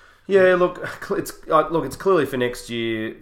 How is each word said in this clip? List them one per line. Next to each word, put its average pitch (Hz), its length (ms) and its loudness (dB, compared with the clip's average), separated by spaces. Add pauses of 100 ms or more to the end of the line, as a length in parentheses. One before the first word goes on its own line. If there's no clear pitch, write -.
(260)
yeah, 185 280 6
look, 180 320 0 (160)
cl-, - 160 -4
it's, - 140 -8 (180)
uh, 156 180 4
look, 156 180 -2
it's 131 100 -10
clearly 175 300 2
for 135 100 -6
next 123 320 -4
year 113 540 -4